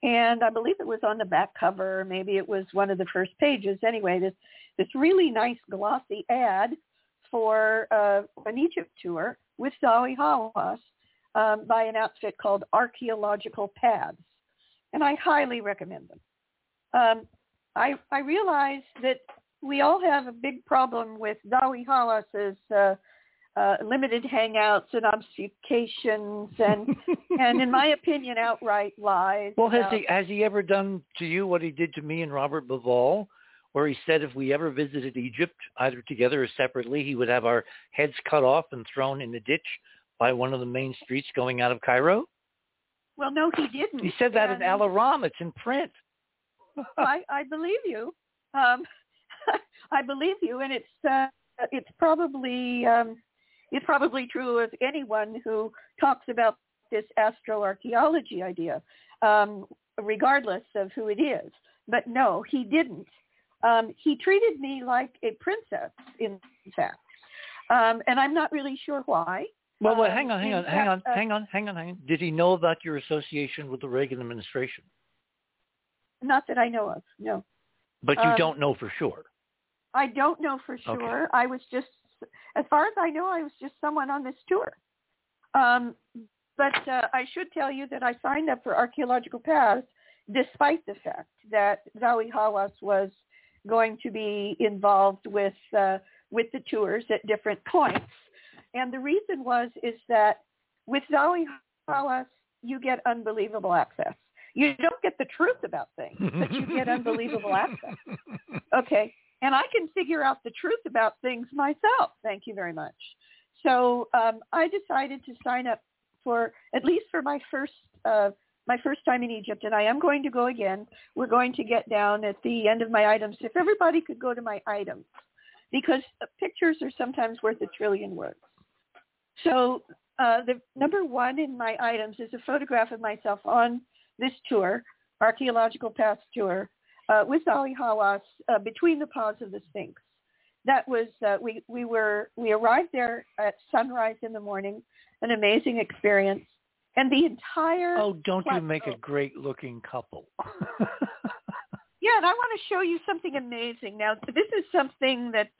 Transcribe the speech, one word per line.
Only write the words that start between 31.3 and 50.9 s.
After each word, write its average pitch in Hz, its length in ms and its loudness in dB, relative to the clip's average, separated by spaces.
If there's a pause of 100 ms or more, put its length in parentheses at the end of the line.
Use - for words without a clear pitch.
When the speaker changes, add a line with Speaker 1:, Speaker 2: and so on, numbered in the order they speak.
Speaker 2:
what 175 160 0
he 165 120 -4
did 156 220 -2
to 151 80 -10
me 160 200 -6
and 151 100 -6
Robert 139 360 -2
Bivol, 127 580 2 (460)
where 147 160 2
he 135 80 -2 (100)
said 160 160 4
if 143 140 -8
we 135 160 -2
ever 151 180 0
visited 135 460 -6
Egypt, 127 400 -4 (220)
either 123 280 -2
together 127 380 2
or 117 120 -2
separately, 127 460 -2
he 139 140 -6
would 120 120 0
have 120 180 2
our 117 180 2 (260)
heads 147 240 0 (160)
cut 147 140 4
off 143 260 4
and 120 240 -14
thrown 135 260 -2
in 117 120 -10
the 120 80 -10
ditch 135 200 -2 (600)
by 120 120 6
one 127 220 -2
of 127 60 -4
the 123 60 -6
main 127 360 -6
streets 135 320 -6
going 127 260 0
out 123 120 2
of 120 80 -4
Cairo? 160 460 2 (920)
Speaker 1:
Well, 277 160 -4
no, 311 240 2
he 302 100 0 (100)
didn't. 277 280 -4
Speaker 2:
He 180 160 -2
said 240 140 4
that 214 160 4
Speaker 1:
And 190 120 -4
Speaker 2:
in 175 60 2
Al-Aram. 208 560 2
It's 160 160 -4
in 170 120 -8
print. 277 380 -4 (500)
<laughs> - 560 -18
Speaker 1:
I, 285 320 0
I 277 140 -4
believe 320 420 -4
you. 254 300 -8 (400)
Um, 254 280 4 (640)
<laughs> - 460 -4
I 277 100 2
believe 277 400 -2
you, 247 180 -2
and 269 120 -4
it's, 254 140 -6 (220)